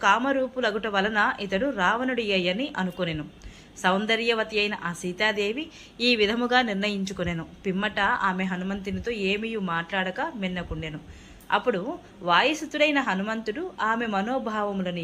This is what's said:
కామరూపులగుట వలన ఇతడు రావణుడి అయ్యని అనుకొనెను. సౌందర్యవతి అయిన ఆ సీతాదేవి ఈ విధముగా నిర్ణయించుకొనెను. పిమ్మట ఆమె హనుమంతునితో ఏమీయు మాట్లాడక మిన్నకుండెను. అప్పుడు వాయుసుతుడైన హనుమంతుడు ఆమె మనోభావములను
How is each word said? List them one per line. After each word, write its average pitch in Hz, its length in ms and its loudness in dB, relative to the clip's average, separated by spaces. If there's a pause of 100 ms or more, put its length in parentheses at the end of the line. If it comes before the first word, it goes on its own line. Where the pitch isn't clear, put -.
కామరూపులగుట 233 840 2
వలన 208 320 2 (260)
ఇతడు 196 320 0
రావణుడి 233 540 2
అయ్యని 190 360 0 (140)
అనుకొనెను. 165 460 -4 (500)
సౌందర్యవతి 220 840 2
అయిన 208 240 0
ఆ 170 100 -2
సీతాదేవి 208 680 0 (380)
ఈ 247 140 6
విధముగా 233 460 4
నిర్ణయించుకొనెను. 190 840 -2 (180)
పిమ్మట 202 380 -2 (300)
ఆమె 185 140 0
హనుమంతునితో 190 680 -4 (200)
ఏమీయు 220 280 -2 (140)
మాట్లాడక 185 480 -2 (140)
మిన్నకుండెను. 165 640 -6 (520)
అప్పుడు 208 280 2 (420)
వాయుసుతుడైన 285 800 4
హనుమంతుడు 220 640 -2 (180)
ఆమె 226 260 0
మనోభావములను 208 960 -2